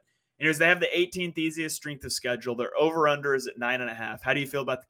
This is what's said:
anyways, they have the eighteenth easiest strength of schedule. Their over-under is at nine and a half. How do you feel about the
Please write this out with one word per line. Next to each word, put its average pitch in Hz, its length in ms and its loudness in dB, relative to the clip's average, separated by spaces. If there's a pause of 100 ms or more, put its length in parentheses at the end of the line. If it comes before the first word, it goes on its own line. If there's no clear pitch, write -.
(400)
anyways, 151 180 2
they 165 100 4
have 175 140 4
the 160 160 0
eighteenth 175 400 0
easiest 160 400 -4
strength 147 260 -10
of 127 80 -6
schedule. 123 440 -2
Their 117 220 -4
over-under 147 580 4
is 123 120 -4
at - 100 -10
nine 120 220 0
and 123 100 -4
a 113 40 -8
half. 113 280 -8
How 131 120 0
do 143 80 2
you 131 60 -4
feel 139 140 -2
about 127 200 -4
the - 80 -20